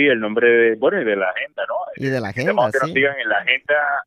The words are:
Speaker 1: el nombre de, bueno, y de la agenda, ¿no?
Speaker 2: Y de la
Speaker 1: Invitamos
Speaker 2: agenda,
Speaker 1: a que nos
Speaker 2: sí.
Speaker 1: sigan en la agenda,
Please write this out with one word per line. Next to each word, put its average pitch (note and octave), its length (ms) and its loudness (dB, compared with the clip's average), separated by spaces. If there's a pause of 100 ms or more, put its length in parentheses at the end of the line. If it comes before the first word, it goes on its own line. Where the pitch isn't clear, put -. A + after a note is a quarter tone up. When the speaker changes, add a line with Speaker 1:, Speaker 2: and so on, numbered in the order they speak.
Speaker 1:
el B2 140 2
nombre A2 280 2
de, A#2 280 4
bueno, E3 240 0
y C3 40 -4
de G#2 120 0
la F#2 140 -2
agenda, G#2+ 360 -8
¿no? - 80 -6 (220)
Speaker 2:
Y C3+ 120 -4
de C3 120 -2
la G2+ 100 -6
Speaker 1:
Invitamos B2 340 0
Speaker 2:
agenda, B2+ 40 0
Speaker 1:
a G#2+ 40 -4
que C3+ 80 0
nos B2+ 80 -2
Speaker 2:
sí. - 60 -8
Speaker 1:
sigan C#3 260 2
en A2+ 80 -4
la G#2 100 2
agenda, B2+ 360 0 (320)